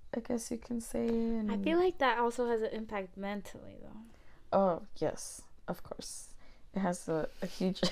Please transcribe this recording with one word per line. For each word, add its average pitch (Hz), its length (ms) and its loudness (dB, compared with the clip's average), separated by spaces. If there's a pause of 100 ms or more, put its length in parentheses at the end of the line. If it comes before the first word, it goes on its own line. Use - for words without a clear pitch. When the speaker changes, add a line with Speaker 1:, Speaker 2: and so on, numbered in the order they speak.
(160)
Speaker 1:
I 240 60 -2
guess 233 300 -2
you 240 60 -2
can 233 240 -4
say, 233 260 0
and 226 440 2
Speaker 2:
I 202 60 2
feel 311 200 4
like 359 220 6
that 247 200 4
also 240 280 2
has 233 140 2
an 220 100 0
impact 208 460 -4
mentally, 202 640 -6
though. - 760 -4
Speaker 1:
Oh, 190 240 6 (140)
yes, - 460 -2 (260)
of - 160 -4
course. - 460 -10 (440)
It 196 60 -2
has 180 300 0
a, 160 180 2 (140)
a - 40 0
huge 185 360 0 (100)